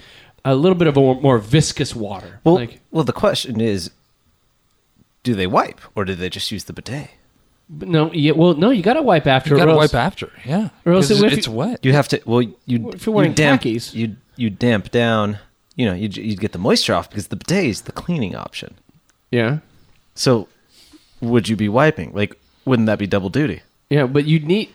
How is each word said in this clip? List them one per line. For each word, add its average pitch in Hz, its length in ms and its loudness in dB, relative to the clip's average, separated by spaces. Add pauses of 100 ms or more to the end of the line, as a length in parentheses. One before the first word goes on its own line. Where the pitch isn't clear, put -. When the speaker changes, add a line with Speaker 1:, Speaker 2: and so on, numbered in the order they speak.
(440)
Speaker 1:
a 135 120 2
little 175 200 4
bit 170 120 2
of 139 100 2
a - 20 4
more, 131 220 4
more 135 160 4
viscous 123 580 0
water. 98 480 -10
Speaker 2:
Well, 165 120 6
Speaker 1:
Like 120 240 -4 (100)
Speaker 2:
well, 160 140 -2
the 120 100 -2
question 131 480 -2
is, 101 300 -2 (1300)
do 120 140 -2
they 95 120 -2
wipe, 135 320 -2 (160)
or 104 100 -4
do 92 100 -4
they 90 140 -6
just - 220 -8
use 95 120 -10
the 92 100 -16
bidet? 139 380 -14 (580)
Speaker 1:
But 165 180 -14
no, 160 240 2
yeah, 156 200 0
well, 165 240 4
no, 180 160 2
you 226 100 0
gotta 247 220 0
wipe 175 240 2
after, 131 240 2
Speaker 3:
You 143 60 6
gotta 156 140 4
Speaker 1:
or 151 100 6
else 151 120 2
Speaker 3:
wipe 123 80 0
after, - 300 -6 (120)
yeah. 165 260 -4 (160)
Speaker 1:
Or 175 80 4
else 175 160 4
Speaker 3:
'Cause 202 120 4
Speaker 1:
if 208 120 4
Speaker 3:
it's - 120 -2
Speaker 1:
you 113 80 -8
Speaker 3:
wet. 165 320 -4
Speaker 2:
You 131 80 4
have 143 140 2
to, - 180 -2
well, 117 160 2 (240)
you, 120 240 -4
Speaker 1:
If - 160 -12
you're 220 80 -2
wearing 165 180 4
Speaker 2:
you - 40 -4
damp, 143 260 2
Speaker 1:
khakis. 117 320 -4
Speaker 2:
you, 110 220 -4 (220)
you 117 120 -2
damp 107 400 -2
down, 110 480 0 (380)
you 127 100 -2
know, 98 80 0
you, 98 140 -6
you 104 280 -6
get 92 160 -6
the - 60 -12
moisture 113 380 0
off 85 160 -4
because 101 160 -10
the - 80 -10
bidet 175 300 -4
is 107 160 -4
the - 100 -18
cleaning 127 440 -6
option. - 380 -14 (560)
Speaker 1:
Yeah. 123 300 0 (560)
Speaker 2:
So, 117 320 0 (760)
would 117 260 0
you 110 80 0
be 104 140 0
wiping? 117 440 0
Like, 104 260 -6 (260)
wouldn't 117 220 2
that 107 100 2
be 101 100 -2
double 95 220 -2
duty? 127 320 -4 (280)
Speaker 1:
Yeah, 143 180 2
but 139 180 0
you'd 156 200 2
need 190 300 0